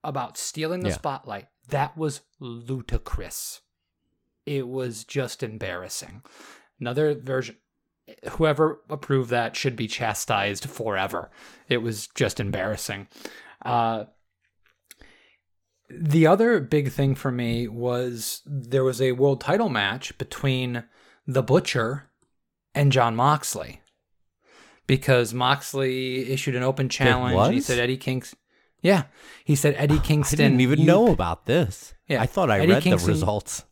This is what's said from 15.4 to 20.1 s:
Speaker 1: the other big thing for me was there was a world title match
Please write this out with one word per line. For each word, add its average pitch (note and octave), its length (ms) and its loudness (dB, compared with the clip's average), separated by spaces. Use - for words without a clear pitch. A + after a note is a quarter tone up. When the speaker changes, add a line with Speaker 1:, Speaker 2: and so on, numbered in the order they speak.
Speaker 1:
the D#3+ 380 2
other G#3 340 4
big C#3 300 0
thing C#3 240 0
for C3+ 160 -4
me A#2+ 380 -4
was A#2+ 760 -4
there C3 400 -2
was B2+ 160 0
a C3 120 2
world C3+ 280 2
title G3+ 300 0
match A2 480 -2